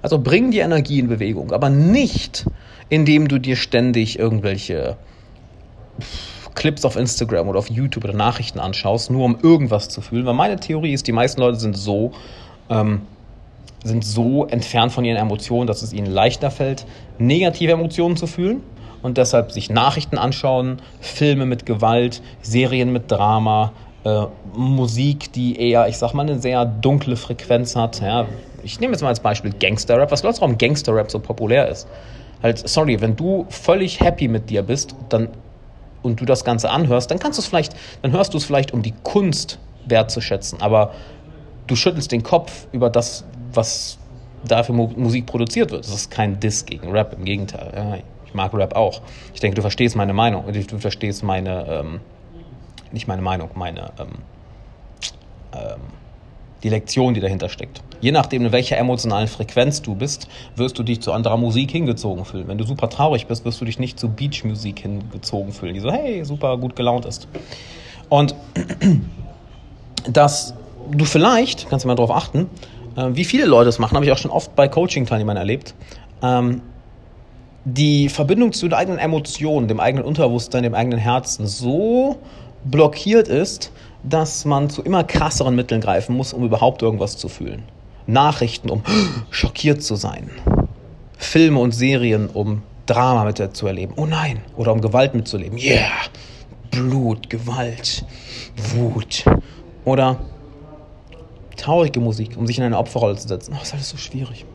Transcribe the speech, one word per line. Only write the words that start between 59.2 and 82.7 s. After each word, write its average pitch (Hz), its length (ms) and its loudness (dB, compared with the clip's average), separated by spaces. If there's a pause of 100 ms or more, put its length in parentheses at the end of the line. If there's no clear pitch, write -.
Frequenz 127 540 0
du 104 140 -6
bist, 139 320 -6 (280)
wirst 127 220 -2
du 120 60 -2
dich 113 180 -2
zu 87 100 -4
anderer 113 260 2
Musik 120 340 2
hingezogen 110 540 -2
fühlen. 92 220 -10
Wenn 98 100 -6
du 113 60 -2
super 135 260 -2
traurig 139 380 2
bist, 117 180 -4
wirst 117 140 -4
du 123 60 -4
dich 110 140 -6
nicht 127 200 -6
zu 117 100 -2
Beach-Musik 107 720 -4
hingezogen 101 720 -8
fühlen, 90 220 -8
die 95 60 -8
so, 120 120 -2
hey, 240 320 -4
super 139 340 -2
gut 123 180 -6
gelaunt 123 300 0
ist. - 220 -12 (800)
Und 143 260 4 (840)
<clears throat> - 920 -14
dass 143 440 4 (380)
du 147 140 4
vielleicht, 226 640 4
kannst 135 160 -2
du - 20 0
mal 123 80 2
drauf 120 160 2
achten, - 380 0 (460)
äh, 127 160 -2
wie 123 140 0
viele 269 200 2
Leute 120 240 8
es 113 100 0
machen, 113 160 2
habe 156 100 4
ich 139 60 6
auch 135 60 4
schon 151 140 -6
oft - 240 -2
bei 139 120 6
Coaching-Teilnehmern 117 680 0
erlebt, 101 360 -4 (480)
ähm, 123 400 2 (1040)
die 143 420 4
Verbindung 185 460 2
zu 175 140 -2
den 165 60 2
eigenen 180 240 0
Emotionen, 151 720 0
dem 107 120 0
eigenen 131 260 2
Unterbewusstsein, 127 580 0
dem 117 100 0
eigenen 117 260 0
Herzen 120 480 0
so 208 720 0 (460)
blockiert 151 640 4